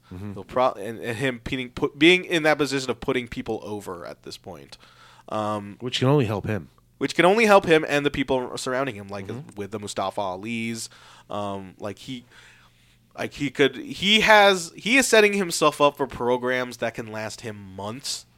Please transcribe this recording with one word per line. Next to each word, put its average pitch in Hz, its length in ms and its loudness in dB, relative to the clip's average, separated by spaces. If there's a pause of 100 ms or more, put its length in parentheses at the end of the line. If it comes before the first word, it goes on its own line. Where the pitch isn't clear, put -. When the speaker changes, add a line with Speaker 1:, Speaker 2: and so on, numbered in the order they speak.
(140)
Speaker 1:
Mm-hmm. 98 200 -12
Speaker 2:
He'll 98 100 -14
pro-, 127 300 0
and, 104 260 -10
and 107 180 -6
him 123 260 -4
being, 131 280 -8
put, - 260 -4
being 175 280 6
in 165 180 0
that 151 160 4
position 131 320 -2
of 117 80 -8
putting 127 280 -4
people 117 360 -6
over 95 420 -10
at - 160 -14
this - 160 -16
point. 73 400 -18 (520)
Um, 104 500 -6
Speaker 1:
Which 123 200 -6
can 127 80 4
only 139 180 4
help 101 200 -4
him. 98 240 -6 (300)
Speaker 2:
which 135 160 -4
can 165 100 4
only 214 220 6
help 196 180 8
him 160 220 4
and 143 180 0
the 143 60 2
people 131 460 -2
surrounding 131 380 -4
him, 101 120 -14
like, 101 200 -10
Speaker 1:
Mm-hmm. 120 280 -12
Speaker 2:
with 101 160 -10
the 107 80 -8
Mustafa 101 420 -6
Ali's. 113 680 -6 (380)
Um, 98 520 -8
like, 101 180 -10
he, 120 280 -14 (920)
like, - 160 -8
he 143 160 -6
could, - 280 2
he 185 420 0
has, 202 560 6
he 214 220 0
is 254 100 4
setting 208 260 6
himself 170 480 0
up 143 160 4
for 139 80 -2
programs 123 720 -2
that 113 160 -4
can 110 180 -10
last 110 300 -8
him 101 340 -12
months. 107 520 -8 (100)